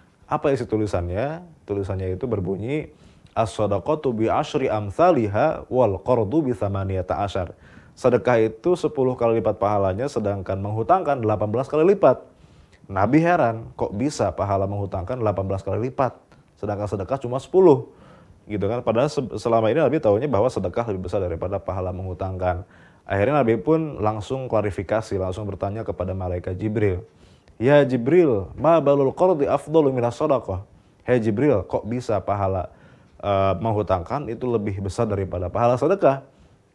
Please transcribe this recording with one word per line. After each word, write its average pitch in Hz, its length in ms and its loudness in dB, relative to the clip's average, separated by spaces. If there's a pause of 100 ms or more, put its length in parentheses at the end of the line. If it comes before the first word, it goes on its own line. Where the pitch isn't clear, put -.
(260)
Apa 147 240 -2
isi 123 160 -2
tulisannya? 107 800 -4 (240)
Tulisannya 95 500 -4
itu 131 80 -6
berbunyi, 104 640 -4 (400)
"As-sadaqatu 110 800 -2
bi 110 160 0
asyri 131 400 0
amsalihha 113 1040 2
wal 110 320 2
qardu 123 480 2
bi - 60 2
tsamaniyata 95 680 -2
asyar." 95 320 -4 (400)
Sedekah 120 480 4
itu 113 320 0
sepuluh 135 400 0
kali 117 240 2
lipat 104 240 -2
pahalanya, 101 480 0
sedangkan 101 480 -4
menghutangkan 123 640 0
delapan 107 300 0
belas 127 180 -4
kali 165 240 4
lipat. 156 320 4 (640)
Nabi 107 320 2
heran, 123 560 0
kok 113 160 -4
bisa 113 400 -2
pahala 98 320 -2
menghutangkan 101 560 -6
delapan 98 240 -2
belas 98 160 -4
kali 98 160 -4 (140)
lipat, 127 260 -2 (400)
sedangkan 104 320 -4
sedekah 110 320 -4
cuma 123 160 -4
sepuluh? 156 480 6 (640)
Gitu 98 160 -2
kan? 120 160 -2
Padahal 117 240 2
se-, 151 320 -4
selama 113 320 2
ini 139 80 2
Nabi 151 240 2
taunya 110 240 2
bahwa 120 240 2
sedekah 104 400 -4
lebih 92 160 -4
besar 98 160 -2
daripada 92 400 -4
pahala 92 320 -6
menghutangkan. 92 720 -4 (360)
Akhirnya 120 400 2
Nabi 113 160 2
pun 156 400 0
langsung 110 480 -4
klarifikasi, 104 720 -2
langsung 92 240 -4
bertanya 101 400 -6
kepada 92 320 -6
malaikat 92 400 -6
Jibril, 104 480 0 (560)
"Ya 143 240 6
Jibril, 127 720 2
ma 160 240 4
balul 139 320 4
qardi 170 320 2
afdalu 143 480 2
minas 120 240 0
sadaqah?" 110 480 0 (400)
"Hei 123 160 2
Jibril, 113 480 2
kok - 160 -4
bisa 113 400 -4
pahala, 98 480 -2 (480)
eh, 98 400 2
menghutangkan 107 720 -2
itu 117 160 -6
lebih 107 320 -2
besar 104 320 -2
daripada 90 400 -4
pahala 120 240 2
sedekah?" 139 480 2 (520)